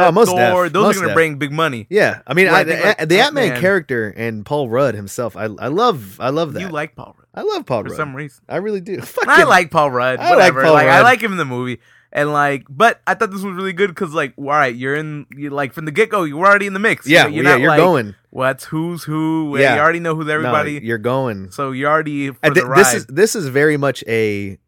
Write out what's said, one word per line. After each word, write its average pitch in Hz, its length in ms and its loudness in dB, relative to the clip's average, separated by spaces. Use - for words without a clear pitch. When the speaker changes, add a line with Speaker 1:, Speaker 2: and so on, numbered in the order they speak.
Speaker 1:
Oh, 165 40 4
most 220 160 6
Speaker 2:
Thor. 180 360 2
Speaker 1:
def, 165 100 -2
Speaker 2:
Those 190 100 2
Speaker 1:
most 208 120 4
Speaker 2:
are 190 40 -4
gonna 175 80 -2
Speaker 1:
def. - 60 -2
Speaker 2:
bring 160 220 2
big 139 160 -6
money. 151 360 -2
Speaker 1:
Yeah, 170 380 0
I 135 80 -6
mean, 185 120 4
Speaker 2:
Where 175 80 2
Speaker 1:
I, 190 60 4
Speaker 2:
I 180 40 0
think, 156 160 -2
Speaker 1:
the, 175 60 0
Speaker 2:
like, 175 220 0
Speaker 1:
the 180 120 4
Ant-Man 277 240 0
Speaker 2:
Ant-Man 127 180 -2
Speaker 1:
character 147 520 -2
and 110 300 -6
Paul 147 240 -4
Rudd 120 260 0
himself, 104 420 -8
I, 101 80 -6
I 107 240 -8
love, 147 520 -2
I 123 100 -4
love 151 220 -2
that. - 80 -8
Speaker 2:
You 190 80 -8
like 151 280 -10
Paul 101 220 -20
Rudd. - 140 -20
Speaker 1:
I 208 100 -12
love 392 220 -4
Paul 113 200 -4
Speaker 2:
For - 60 -10
Speaker 1:
Rudd. - 60 -12
Speaker 2:
some 143 180 -6
reason. 139 320 -14
Speaker 1:
I - 100 -8
really 196 260 -4
do. 180 160 -10
<laughs> - 20 -10
Speaker 2:
I 117 60 -14
Speaker 1:
Fucking, 339 400 0
Speaker 2:
like 180 240 2
Paul 151 200 2
Rudd. 123 280 -2
Speaker 1:
I 339 120 -2
like 359 60 4
Speaker 2:
Whatever. 185 280 4
Speaker 1:
Paul 160 100 6
Speaker 2:
Like, 151 120 4
I 160 100 4
Speaker 1:
Rudd. 208 80 6
Speaker 2:
like 240 180 4
him 214 100 -2
in 185 60 -4
the 160 80 -2
movie. 123 340 -6
And, 147 200 0
like, 143 360 0
but 175 380 0
I 185 80 0
thought 202 160 -2
this 190 120 -10
was 196 120 -8
really 190 180 -6
good 185 220 -2
'cause, 165 180 -6
like, 147 240 -4
all 143 80 -12
right, 139 300 2
you're 131 220 -4
in, 151 280 -8
you, 143 140 -10
like, 143 240 -4
from 160 140 -10
the 156 40 -4
get-go, 214 340 0
you 147 120 -6
were 175 100 2
already 202 200 6
in 202 80 -6
the 190 40 -4
mix. 202 280 0
Speaker 1:
Yeah, 147 220 6
Speaker 2:
You're 151 140 -4
Speaker 1:
yeah, - 100 4
Speaker 2:
not, 123 80 4
Speaker 1:
you're 143 100 2
Speaker 2:
like, 151 80 4
Speaker 1:
going. 147 360 2
Speaker 2:
"What's 127 340 -4
who's 165 400 -6
who?" 156 540 -2
Speaker 1:
Yeah. 135 180 4
Speaker 2:
You 147 40 0
already 165 200 2
know 165 140 -4
who's 156 120 -6
Speaker 1:
No, 151 80 -2
Speaker 2:
everybody. 147 480 -2
Speaker 1:
you're 113 160 -4
going. 113 520 -4
Speaker 2:
So 135 220 -6
you're 135 180 -2
already 151 400 -2
for 131 120 -14
Speaker 1:
And 151 120 2
Speaker 2:
the 170 60 2
Speaker 1:
th-, 127 160 -2
this 208 120 8
Speaker 2:
ride. - 80 2
Speaker 1:
is, 185 100 -8
this 175 280 0
is 170 140 -4
very 147 280 2
much 139 300 -2
a 104 600 -2